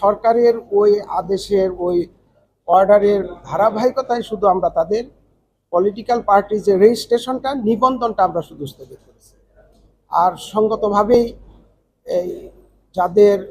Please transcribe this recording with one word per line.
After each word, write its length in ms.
সরকারের 540
ওই 200
আদেশের, 480
ওই 180
অর্ডারের 440
ধারাবাহিকতায় 840
শুধু 140
আমরা 140
তাদের 260
পলিটিক্যাল 560
পার্টির 380
যে 60
রেজিস্ট্রেশনটা, 680
নিবন্ধনটা 600
আমরা 200
শুধু 180
স্থগিত 400
করেছি। 280
আর 100
সঙ্গতভাবেই 760
এই 120
যাদের 400